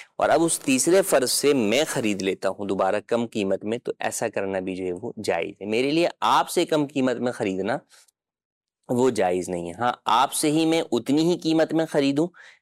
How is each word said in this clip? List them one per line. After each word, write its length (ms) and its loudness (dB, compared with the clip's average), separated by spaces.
اور 120 2
اب 140 4
اس 160 0
تیسرے 420 2
فرد 240 2
سے 280 2
میں 340 2
خرید 340 -2
لیتا 280 -2
ہوں 160 -8
دوبارہ 300 0
کم 200 -2
قیمت 360 -2
میں، 140 -4
تو 220 -8
ایسا 280 -4
کرنا 320 -4
بھی 160 -6
جو 80 -8
ہے 80 -4
وہ 200 -8
جائز 380 -4
ہے۔ 40 -10
میرے 260 0
لیے 160 2
آپ 280 2
سے 160 0
کم 200 0
قیمت 300 -2
میں 160 -4
خریدنا 460 -4
وہ 200 4
جائز 400 0
نہیں 180 -4
ہے۔ 120 -10
ہاں، 140 0
آپ 280 2
سے 180 0
ہی 140 2
میں 160 2
اتنی 420 2
ہی 40 -2
قیمت 360 0
میں 120 2
خریدوں 420 0